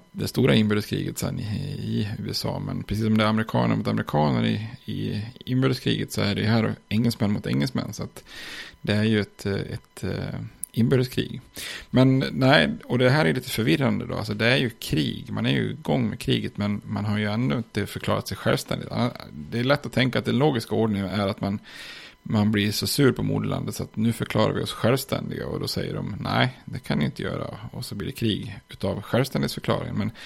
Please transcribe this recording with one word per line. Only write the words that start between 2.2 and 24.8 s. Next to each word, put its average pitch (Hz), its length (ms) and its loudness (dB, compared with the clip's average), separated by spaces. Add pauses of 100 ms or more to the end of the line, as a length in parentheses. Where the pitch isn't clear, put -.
S - 140 -4
A. 92 200 -2
Men 92 180 -4
precis 104 200 -2
som 110 140 4
det 110 60 6
är 107 40 4
amerikaner 113 480 2
mot 107 120 0
amerikaner 117 580 2
i, 110 220 0 (180)
i 104 400 -4 (200)
inbördeskriget 127 680 0
så - 100 -2
är 104 140 2
det - 60 -2
ju 107 60 2
här 110 280 4 (140)
engelsmän 113 420 2
mot - 160 -2
engelsmän. 131 460 -2
Så - 100 -8
att - 200 -12 (580)
det 104 120 0
är 107 100 4
ju 110 160 4
ett, - 260 -6
eh, 98 80 0
ett, - 500 -6
eh, 95 360 -4 (320)
inbördeskrig. 123 680 0 (480)
Men 131 420 6
nej, 143 400 6 (140)
och 123 120 0
det 127 120 6
här 151 160 4
är 160 80 4
lite 127 160 -4
förvirrande 117 560 2
då. - 100 -4
Alltså 107 180 -4
det 110 120 0
är 123 120 4
ju 135 120 2
krig. - 640 -2
Man 107 140 -2
är 123 60 2
ju 117 200 2
igång 131 380 0
med - 100 -6
kriget, 113 380 -2
men 104 280 0
man 104 200 -2
har 104 120 0
ju 107 80 0
ändå 120 320 0
inte 104 280 -4
förklarat - 420 -2
sig 98 100 -8
självständigt. - 520 -2 (420)
Det 76 280 -6
är 120 40 0
lätt 139 220 2
att 120 80 -8
tänka 131 260 2
att 110 60 -4
den 117 120 2
logiska 127 380 2
ordningen 104 340 2
är 101 180 0
att 98 140 -2
man, 101 180 0 (640)
man 107 280 4
blir 104 200 2
så 104 160 -2
sur 131 240 4
på 110 120 -2
moderlandet 104 520 -2
så - 80 -6
att - 120 -10
nu 113 180 2
förklarar 107 400 2
vi 95 100 -2
oss - 80 -4
självständiga. - 760 -2